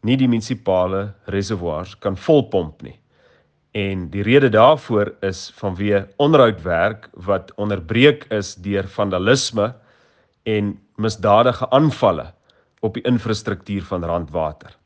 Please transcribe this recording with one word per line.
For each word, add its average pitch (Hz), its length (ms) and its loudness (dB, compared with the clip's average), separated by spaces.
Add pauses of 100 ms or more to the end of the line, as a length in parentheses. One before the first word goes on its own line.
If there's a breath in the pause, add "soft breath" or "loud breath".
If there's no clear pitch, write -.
nie 120 120 2
die 131 140 2
munisipale 98 760 -2 (240)
reservoirs 90 640 -6
kan 95 180 -4
volpomp 98 680 0
nie. - 140 -18 (760)
En 98 380 -6
die 101 100 -6
rede 131 300 4
daarvoor 110 580 4 (160)
is - 300 -8
vanweë 101 500 -2 (160)
onderhoudwerk 107 880 2 (160)
wat 95 240 -2 (100)
onderbreek 104 720 2
is 104 220 -4 (100)
deur 98 240 -4
vandalisme 104 840 -2 (720 soft breath)
en 104 300 -2 (200)
misdadige 107 800 0
aanvalle 123 560 2 (500)
op 107 160 -6
die 113 80 -10
infrastruktuur 104 800 -4
van 87 200 -6
Randwater. 82 680 -6 (140)